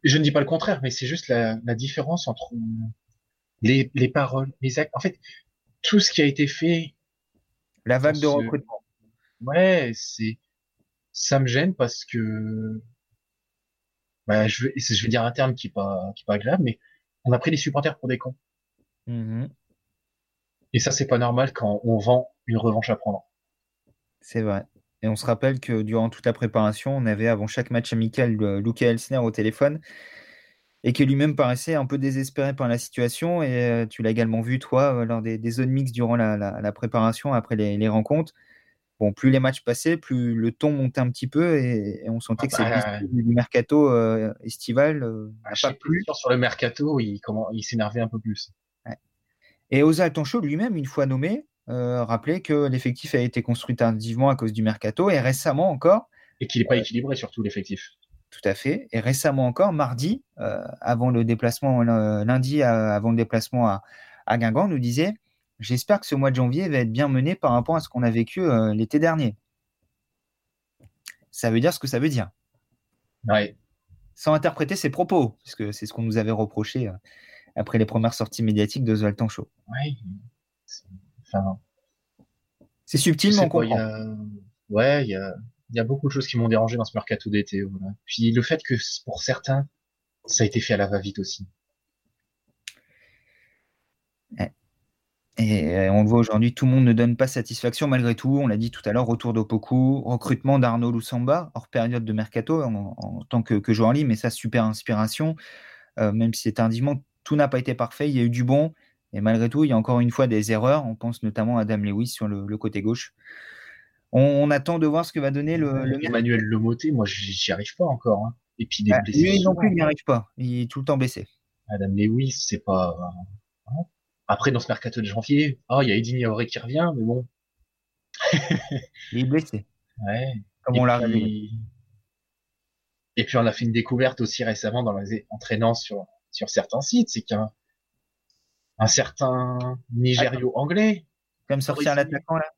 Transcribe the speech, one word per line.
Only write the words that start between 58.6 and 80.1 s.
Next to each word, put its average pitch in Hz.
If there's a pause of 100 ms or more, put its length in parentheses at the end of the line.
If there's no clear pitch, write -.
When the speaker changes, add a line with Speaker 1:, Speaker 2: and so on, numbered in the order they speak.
Speaker 2:
Et 135
récemment 135
encore, 180
mardi, 147 (160)
euh, 104 (160)
avant 120
le 117
déplacement, 120
euh, 107
lundi, 131
euh, 113
avant 107
le 113
déplacement 117
à, 98 (420)
à 117
Guingamp, 117
nous 147
disait : « 135 (460)
J'espère 123
que -
ce 143
mois 135
de 123
janvier 131
va 143
être 113
bien 139
mené 135
par 135
rapport 123
à 156
ce -
qu'on 123
a 117
vécu, 117
euh, 113
l'été 113
dernier. » 156 (2000)
Ça 113
veut 113
dire 170
ce -
que 139
ça 151
veut 156
dire. 113 (1000)
Speaker 1:
Ouais. 104 (580)
Speaker 2:
Sans -
interpréter 156
ses 143
propos, 160
parce -
que 104
c'est -
ce -
qu'on 113
nous 110
avait 110
reproché, 107
euh, 92 (640)
après -
les 110
premières 113
sorties -
médiatiques 107
d'Oswald 107
Tanchot. - (160)
Speaker 1:
Ouais. 135 (720)